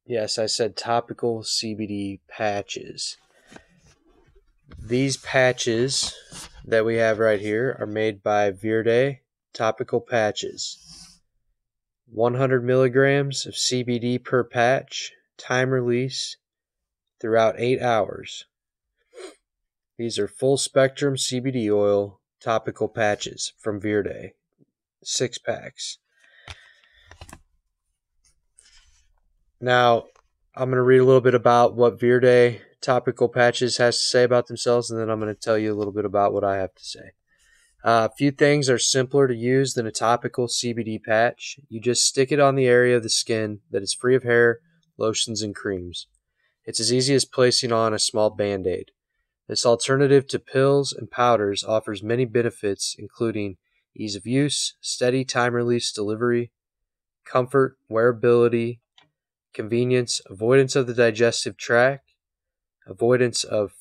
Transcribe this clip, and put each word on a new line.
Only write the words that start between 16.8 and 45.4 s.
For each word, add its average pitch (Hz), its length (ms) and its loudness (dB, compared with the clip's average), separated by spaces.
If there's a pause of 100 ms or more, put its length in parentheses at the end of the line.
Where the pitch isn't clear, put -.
throughout 113 380 2
eight 123 200 0
hours. - 680 -4 (1500)
These 117 220 -8
are 101 100 -4
full 131 300 0
spectrum 135 600 -2
C 127 220 -4
B 131 120 -4
D 117 180 -2
oil 101 500 0 (220)
topical 110 480 -4
patches - 680 -4
from 104 200 -6
Verde, 101 520 -4 (720)
six - 340 -6
packs. - 640 -10 (3500)
Now, 123 440 4 (500)
I'm 127 160 -4
gonna 127 100 2
read 127 200 8
a 127 40 6
little 131 160 8
bit 123 140 4
about 120 400 4
what 120 240 2
Verde 123 640 4 (200)
topical 123 480 0
patches 120 480 0
has 120 200 2
to - 60 -2
say 123 200 2
about 123 240 2
themselves, 120 420 -2
and 113 100 -6
then 110 120 -4
I'm 110 80 -2
gonna 104 160 -6
tell 110 240 0
you 107 120 -2
a 104 60 -2
little 104 160 -4
bit 104 120 -4
about 101 280 0
what 101 100 -2
I 98 140 0
have 95 160 -6
to - 100 -20
say. - 280 -18 (680)
Uh, 113 300 2
a - 60 -20
few 143 120 2
things 143 400 2
are 123 80 4
simpler 135 480 2
to 127 80 -2
use 127 400 0
than 117 140 -4
a 107 40 -6
topical 120 580 -2
C 120 240 -4
B 113 100 -4
D 107 160 -6
patch. 113 720 -2
You 113 100 -12
just 120 260 0
stick 135 240 0
it 147 80 0
on 135 180 4
the 135 120 2
area 123 300 4
of 110 60 -2
the 110 60 -8
skin 107 520 -4 (100)
that 101 100 -2
is 98 120 -6
free 127 220 2
of 123 80 0
hair, 120 360 2 (380)
lotions, 110 440 -4